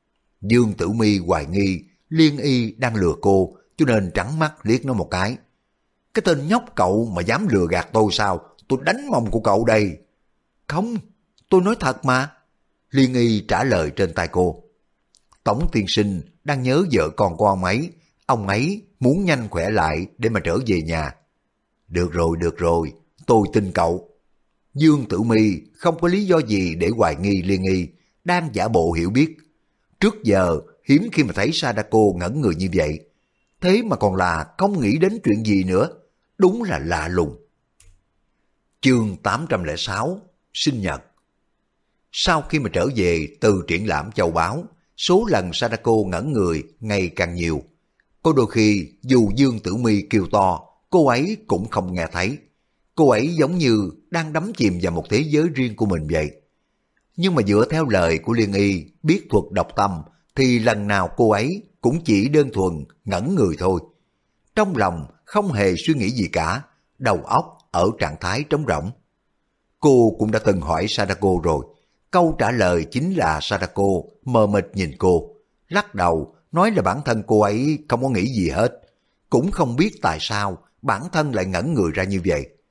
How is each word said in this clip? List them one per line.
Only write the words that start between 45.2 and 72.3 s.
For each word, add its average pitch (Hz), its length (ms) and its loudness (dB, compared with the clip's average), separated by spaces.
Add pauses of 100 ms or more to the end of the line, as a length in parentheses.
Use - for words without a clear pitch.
lần 92 240 -2
Sadako 117 400 -2 (140)
ngẩn 95 260 -4
người 87 300 0 (160)
ngày 101 360 -4
càng 87 180 -4
nhiều. 82 280 -4 (640)
Có 165 100 2
đôi 127 180 4
khi 104 360 2 (140)
dù 123 340 4
Dương 127 240 2
Tử 110 160 -6
Mi 110 340 0
kêu 98 220 0
to, 95 280 2 (300)
cô 165 180 4
ấy 143 300 0 (100)
cũng 98 220 -2
không 92 240 -4
nghe 85 180 -4
thấy. 98 260 -4 (580)
Cô 151 140 4
ấy 123 260 2
giống 156 220 0
như 113 340 2 (180)
đang 160 240 -4
đắm 170 240 -4
chìm 92 240 0
vào 90 100 -2
một 82 180 -4
thế 117 200 2
giới 151 200 2
riêng 127 260 -4
của 113 100 -2
mình 82 260 -2
vậy. 78 200 -2 (840)
Nhưng 180 180 0
mà 135 120 4
dựa 104 220 4
theo 156 160 0
lời 87 320 2
của 110 160 -4
Liên 107 200 0
Y 98 320 0 (180)
biết 165 260 0
thuật 92 220 2
đọc 90 240 -2
tâm, 101 160 2 (440)
thì 127 240 2
lần 110 280 0
nào 98 300 0
cô 113 140 4
ấy 127 320 -2 (180)
cũng 151 220 0
chỉ 107 260 2
đơn 147 240 4
thuần 85 320 -2 (200)
ngẩn 107 300 -2
người 98 240 2
thôi. 90 220 0 (760)
Trong 196 220 0
lòng 87 280 0 (200)
không 208 260 -2
hề 101 240 2
suy 156 180 0
nghĩ 113 160 -2
gì 117 240 -2
cả, 85 280 -2 (380)
đầu 104 240 0
óc - 340 -2 (140)
ở 90 280 2
trạng 76 220 -4
thái 101 220 -4
trống 151 240 -4
rỗng. 80 240 -4 (880)
Cô 123 400 6
cũng 107 120 0
đã 107 80 0
từng 95 220 2
hỏi 80 280 -2
Sadako 98 400 -2 (140)
rồi. 78 220 0 (460)
Câu 170 280 2